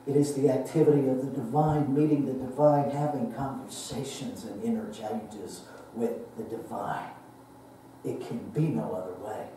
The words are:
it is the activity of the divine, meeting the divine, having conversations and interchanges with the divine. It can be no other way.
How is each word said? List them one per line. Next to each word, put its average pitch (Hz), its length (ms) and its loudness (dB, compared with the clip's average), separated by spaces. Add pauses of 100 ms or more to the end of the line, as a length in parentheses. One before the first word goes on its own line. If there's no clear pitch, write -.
it 135 100 0
is 147 180 6
the 135 160 6
activity 135 580 4
of 127 140 2
the 135 100 -4
divine, 139 640 2
meeting 147 320 4
the 127 80 -2
divine, 143 580 4
having 143 420 0
conversations - 1120 -8
and 214 200 -10
interchanges - 1000 -4 (320)
with - 440 -4
the 110 60 -6
divine. - 680 -6 (920)
It - 240 -4
can 110 220 -8
be 151 180 2
no - 260 -2
other - 200 -6
way. 107 440 -10